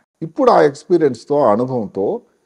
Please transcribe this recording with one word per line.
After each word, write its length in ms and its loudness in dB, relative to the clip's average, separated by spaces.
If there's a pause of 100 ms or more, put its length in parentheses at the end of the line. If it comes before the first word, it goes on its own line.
(220)
ఇప్పుడు 280 0
ఆ 120 4
ఎక్స్పీరియన్స్‌తో, 800 -2
ఆ 120 2
అనుభవంతో 680 -4 (260)